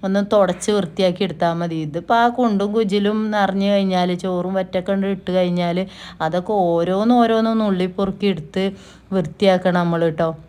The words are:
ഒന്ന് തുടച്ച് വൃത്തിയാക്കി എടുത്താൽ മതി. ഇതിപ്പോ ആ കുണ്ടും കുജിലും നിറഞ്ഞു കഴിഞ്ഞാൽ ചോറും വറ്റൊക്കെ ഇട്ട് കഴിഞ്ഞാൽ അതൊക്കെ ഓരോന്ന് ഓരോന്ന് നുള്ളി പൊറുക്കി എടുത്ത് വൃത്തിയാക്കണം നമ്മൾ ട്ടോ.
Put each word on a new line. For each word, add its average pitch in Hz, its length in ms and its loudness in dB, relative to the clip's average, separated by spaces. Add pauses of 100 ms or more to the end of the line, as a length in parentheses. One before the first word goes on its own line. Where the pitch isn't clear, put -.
ഒന്ന് 196 180 0 (100)
തുടച്ച് 190 460 2
വൃത്തിയാക്കി 185 480 -2
എടുത്താൽ 170 340 -2
മതി. 165 160 -4 (100)
ഇതിപ്പോ 175 360 -2
ആ - 20 4 (140)
കുണ്ടും 208 400 0
കുജിലും 208 400 0 (180)
നിറഞ്ഞു 196 380 0
കഴിഞ്ഞാൽ 185 360 0 (140)
ചോറും 185 340 -2
വറ്റൊക്കെ 190 380 -2 (180)
ഇട്ട് 196 240 -8
കഴിഞ്ഞാൽ 175 400 0 (480)
അതൊക്കെ 180 260 -2 (200)
ഓരോന്ന് 190 500 2
ഓരോന്ന് 226 300 2 (100)
നുള്ളി 185 340 0
പൊറുക്കി 196 380 -2
എടുത്ത് 160 300 -6 (520)
വൃത്തിയാക്കണം 180 680 2
നമ്മൾ 170 200 0 (160)
ട്ടോ. 165 120 0 (180)